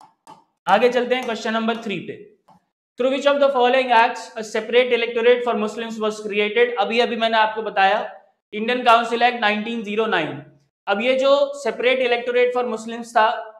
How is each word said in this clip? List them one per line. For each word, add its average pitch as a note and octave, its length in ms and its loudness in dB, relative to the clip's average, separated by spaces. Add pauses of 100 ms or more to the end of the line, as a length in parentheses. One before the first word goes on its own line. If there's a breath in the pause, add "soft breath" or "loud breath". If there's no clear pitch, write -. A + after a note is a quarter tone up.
(680)
आगे G#3+ 220 4
चलते B3 260 -2
हैं B3+ 100 -4
question A3+ 280 -4
number A3+ 240 -2
three G3 220 -6
पे। - 320 -16 (680)
Through C4+ 220 0
which C#4+ 140 4
of C#4+ 100 4
the C#4 120 2
following B3 440 4
acts A#3 420 -2
a G#3+ 120 -12
separate A#3 380 2
electorate A#3 540 2
for A#3 60 0
Muslims G#3+ 500 -6
was G#3+ 100 -2 (140)
created? G#3 400 0 (120)
अभी, G#3 200 0
अभी A#3 160 0
मैंने A3+ 220 0
आपको G#3+ 240 0
बताया, G3+ 600 0 (320)
Indian A#3+ 300 -4
Council A#3 380 4
Act A#3+ 200 2
nineteen G#3+ 420 -2
ज़ीरो G#3 220 -4
नाइन। D3+ 380 -4 (440)
अब G3+ 140 -2
ये B3+ 140 0
जो C#4 400 2
separate A#3+ 440 -2
electorate B3 540 0
for B3 140 -2
Muslims A3+ 380 -10
था, - 540 0